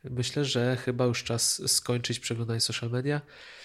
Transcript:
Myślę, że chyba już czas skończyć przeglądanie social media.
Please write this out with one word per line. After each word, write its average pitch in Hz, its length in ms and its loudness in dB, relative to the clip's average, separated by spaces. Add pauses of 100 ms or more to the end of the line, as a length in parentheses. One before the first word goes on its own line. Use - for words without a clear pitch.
Myślę, 127 400 0
że 123 320 2
chyba 123 280 0
już 120 200 2
czas - 420 0
skończyć - 540 0
przeglądanie 113 400 -2
social 117 300 0
media. 139 300 0 (440)